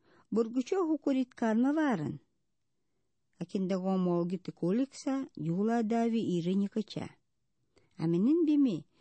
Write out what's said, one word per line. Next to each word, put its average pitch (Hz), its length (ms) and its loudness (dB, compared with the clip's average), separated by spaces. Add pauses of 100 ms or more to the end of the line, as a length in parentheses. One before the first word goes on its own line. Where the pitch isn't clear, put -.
(300)
бургучо 247 560 0
хукурит 285 480 0
карма 233 400 2
варын. 208 460 -2 (1160)
Акинда 190 400 -2
гомолги 180 580 0
тыкуликса, 262 1000 -4
юла 202 480 0
дави 226 380 0 (180)
ирыни 190 300 0
кыча. - 420 -6 (840)
Аминин 202 500 2
бими, 277 400 2 (140)